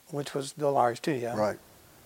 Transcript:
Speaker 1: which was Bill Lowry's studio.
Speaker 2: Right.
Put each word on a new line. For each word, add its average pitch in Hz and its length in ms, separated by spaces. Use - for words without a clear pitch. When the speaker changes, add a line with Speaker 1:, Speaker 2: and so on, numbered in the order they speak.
Speaker 1:
which 143 220
was 139 200
Bill 143 200
Lowry's 120 240
studio. 120 380
Speaker 2:
Right. 107 220